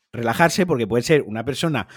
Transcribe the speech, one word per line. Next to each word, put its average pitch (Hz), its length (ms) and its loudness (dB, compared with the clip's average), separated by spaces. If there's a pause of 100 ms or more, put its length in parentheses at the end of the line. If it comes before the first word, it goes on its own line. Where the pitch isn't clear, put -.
(120)
Relajarse 120 520 2
porque 131 220 0
puede 117 160 0
ser 151 200 2
una 110 220 -8
persona, 135 420 -4 (100)